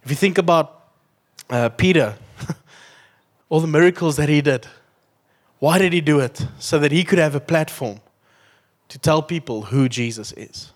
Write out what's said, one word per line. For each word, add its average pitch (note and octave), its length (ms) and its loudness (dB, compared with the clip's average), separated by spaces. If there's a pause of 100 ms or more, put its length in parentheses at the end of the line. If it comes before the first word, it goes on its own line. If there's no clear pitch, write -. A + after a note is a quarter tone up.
If B2+ 60 -16
you D3 80 -2
think F#3+ 200 0
about, E3+ 440 0 (680)
uh, A#2+ 200 0
Peter, C3+ 480 2 (680)
<laughs> - 640 -20
all D#3+ 120 2
the E3 60 -4
miracles D#3+ 500 2
that D3 100 0
he D3+ 140 2
did, C3+ 260 -2 (960)
why E3 140 4
did F#3 160 2
he F3 80 0
do D3 180 2
it? - 260 -4 (140)
So - 200 -4
that D3 120 0
he F3 140 0
could F3+ 140 -2
have D3+ 160 0
a C#3+ 40 -2
platform C#3 600 -4 (880)
to - 100 -20
tell D#3 220 2
people C#3+ 400 -8
who B2+ 260 0
Jesus A2+ 460 -6
is. - 420 -20